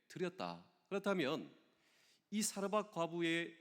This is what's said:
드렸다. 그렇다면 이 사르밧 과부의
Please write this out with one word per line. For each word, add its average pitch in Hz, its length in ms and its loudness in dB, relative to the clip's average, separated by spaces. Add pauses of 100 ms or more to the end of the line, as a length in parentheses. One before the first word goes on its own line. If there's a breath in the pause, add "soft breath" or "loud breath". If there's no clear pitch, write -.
(100)
드렸다. 165 540 -4 (240)
그렇다면 160 640 0 (760 soft breath)
이 208 140 0
사르밧 202 480 0
과부의 165 680 0